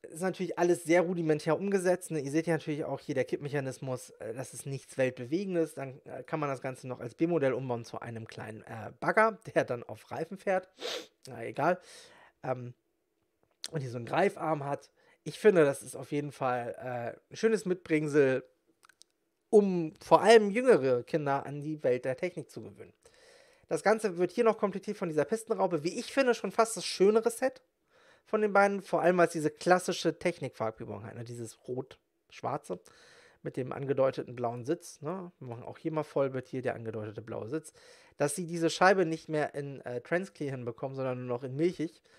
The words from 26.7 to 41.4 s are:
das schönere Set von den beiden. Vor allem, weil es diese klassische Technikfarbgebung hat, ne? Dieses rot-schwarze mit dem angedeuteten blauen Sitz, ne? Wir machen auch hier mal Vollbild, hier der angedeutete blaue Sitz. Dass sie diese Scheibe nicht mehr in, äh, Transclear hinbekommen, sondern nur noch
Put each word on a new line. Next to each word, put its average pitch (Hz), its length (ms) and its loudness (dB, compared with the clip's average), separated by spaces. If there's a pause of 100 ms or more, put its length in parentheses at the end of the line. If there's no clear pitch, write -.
das 175 80 -8
schönere 220 460 4
Set - 320 -4 (600)
von 214 180 -2
den 190 120 2
beiden. 202 300 4
Vor 160 180 0
allem, 180 160 6
weil 170 80 6
es 160 80 0
diese 156 160 0
klassische 175 720 0
Technikfarbgebung 117 840 -6
hat, 107 120 -14
ne? 117 80 -10
Dieses 117 440 -14
rot-schwarze - 1120 -10 (600)
mit - 160 -10
dem 131 140 -6
angedeuteten 131 640 0
blauen 120 300 -6
Sitz, - 360 -6
ne? 175 380 -10
Wir 127 80 -14
machen 117 160 -10
auch - 160 -14
hier 160 120 -6
mal 156 120 -2
Vollbild, 131 440 -2
hier 131 140 -6
der 117 140 -2
angedeutete 113 480 -8
blaue 110 260 -8
Sitz. 156 240 -8 (440)
Dass 147 180 0
sie 180 100 -6
diese 165 240 0
Scheibe 190 340 6
nicht 160 260 -4
mehr 151 260 -2
in, 143 260 -8
äh, 123 200 -8
Transclear 170 500 -4
hinbekommen, 131 440 -8
sondern 127 300 -4
nur 123 120 -4
noch 127 60 -12